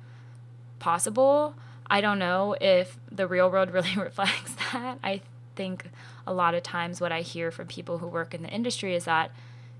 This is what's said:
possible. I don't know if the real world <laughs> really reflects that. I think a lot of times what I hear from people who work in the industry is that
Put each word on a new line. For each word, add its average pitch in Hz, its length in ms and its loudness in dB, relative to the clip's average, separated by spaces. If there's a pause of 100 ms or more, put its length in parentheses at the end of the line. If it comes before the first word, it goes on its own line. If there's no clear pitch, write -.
(800)
possible. 262 760 4 (360)
I 202 80 6
don't 202 200 2
know 190 420 2
if 185 360 4 (140)
the 190 160 -2
real 185 240 4
world 185 200 4
<laughs> - 20 -8
really 185 240 0
reflects - 580 -2 (160)
that. 247 320 -6
I 196 180 -2 (340)
think 185 340 -6 (360)
a 190 80 -4
lot 175 220 4
of 175 80 -2
times 175 380 -4
what 170 100 0
I 165 80 -2
hear 170 320 -6
from 165 160 -12
people - 300 -8
who 170 100 -8
work 170 260 -6
in 165 100 -10
the 165 60 -12
industry 214 460 -2
is 175 100 -2
that 160 260 2 (480)